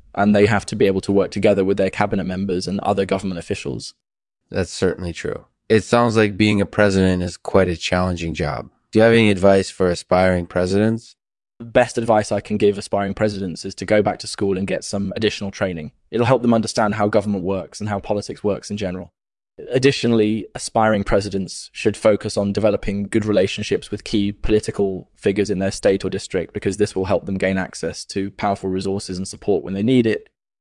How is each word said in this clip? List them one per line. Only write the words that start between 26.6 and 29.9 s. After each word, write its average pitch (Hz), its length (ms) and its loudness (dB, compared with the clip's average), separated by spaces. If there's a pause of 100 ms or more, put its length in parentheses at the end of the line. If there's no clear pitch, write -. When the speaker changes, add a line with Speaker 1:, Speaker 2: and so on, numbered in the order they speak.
Speaker 1:
this 104 200 0
will 95 80 -2
help 90 200 0
them 95 140 -4
gain 95 180 0
access - 500 -8
to 98 260 -6
powerful 101 360 -2
resources 95 480 -4
and 92 120 -8
support - 340 0
when 95 120 -8
they 98 80 -2
need 120 260 4